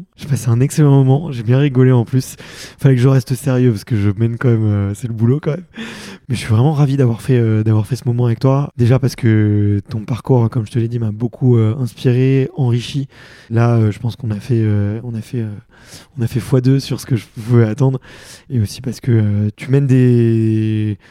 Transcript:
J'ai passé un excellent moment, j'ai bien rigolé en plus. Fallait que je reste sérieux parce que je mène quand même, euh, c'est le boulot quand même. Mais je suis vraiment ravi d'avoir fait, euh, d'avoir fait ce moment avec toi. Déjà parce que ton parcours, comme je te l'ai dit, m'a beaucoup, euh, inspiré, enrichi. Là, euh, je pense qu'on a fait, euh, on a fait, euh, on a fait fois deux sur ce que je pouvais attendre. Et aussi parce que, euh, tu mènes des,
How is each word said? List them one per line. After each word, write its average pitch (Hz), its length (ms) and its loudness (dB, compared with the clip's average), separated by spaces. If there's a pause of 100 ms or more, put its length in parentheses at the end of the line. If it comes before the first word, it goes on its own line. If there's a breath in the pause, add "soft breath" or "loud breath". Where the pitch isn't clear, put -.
(160)
J'ai - 100 -16
passé 120 220 -4
un 117 120 2
excellent 143 300 2
moment, 139 420 2
j'ai 117 100 -8
bien 123 160 2
rigolé 131 320 4
en 120 140 4
plus. - 320 -4 (420 loud breath)
Fallait 135 160 4
que 120 60 2
je 127 80 4
reste 135 260 0
sérieux 127 360 0
parce 101 140 -4
que 117 120 -2
je 101 140 2
mène 117 260 -2
quand 123 120 -2
même, 113 160 2
euh, 101 300 0
c'est 117 140 -10
le 113 60 -8
boulot 117 260 2
quand 160 120 -4
même. 180 120 -10 (640 loud breath)
Mais 120 80 -4
je 92 40 -6
suis - 80 -8
vraiment 117 240 2
ravi 139 240 2
d'avoir 120 240 0
fait, 131 160 0
euh, 110 280 2
d'avoir 107 220 0
fait 123 100 -4
ce - 100 -8
moment 120 200 0
avec 113 120 0
toi. 135 380 0
Déjà 123 220 4
parce - 180 -2
que 104 720 2
ton 107 160 -8
parcours, 120 460 0
comme 110 160 -4
je - 60 -16
te 131 60 -4
l'ai 117 100 -2
dit, 120 100 -6
m'a 113 120 -4
beaucoup, 120 460 0
euh, 110 220 2
inspiré, 131 800 0
enrichi. 123 520 -2 (420 loud breath)
Là, 117 240 2
euh, 110 160 2
je 98 80 -6
pense 117 180 -8
qu'on - 140 -6
a 101 100 -6
fait, 113 220 -2
euh, 104 400 -2
on 120 120 -10
a 113 60 -8
fait, 117 220 -8
euh, 107 80 -8 (680 loud breath)
on 117 40 -4
a 113 40 -2
fait 123 140 -4
fois 131 200 0
deux 131 200 2
sur - 200 -8
ce - 60 -16
que 135 100 -2
je 101 100 -6
pouvais 117 380 2
attendre. 131 360 0 (500 loud breath)
Et 127 100 -2
aussi 104 200 -4
parce 120 200 -8
que, 120 120 -2
euh, 104 440 2
tu - 140 -10
mènes 139 180 2
des, 110 1080 2 (120 soft breath)